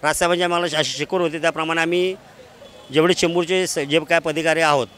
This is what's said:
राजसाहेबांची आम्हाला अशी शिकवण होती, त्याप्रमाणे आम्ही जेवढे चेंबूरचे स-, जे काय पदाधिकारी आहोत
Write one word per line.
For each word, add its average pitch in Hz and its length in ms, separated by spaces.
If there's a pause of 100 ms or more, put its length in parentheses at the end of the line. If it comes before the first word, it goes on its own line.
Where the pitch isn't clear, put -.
राजसाहेबांची 170 400
आम्हाला 175 360
अशी 147 200
शिकवण 165 220
होती, 160 200
त्याप्रमाणे 160 400
आम्ही 180 360 (760)
जेवढे 160 220
चेंबूरचे 175 520
स-, - 120
जे 147 220
काय 165 180
पदाधिकारी 160 420
आहोत 147 260 (120)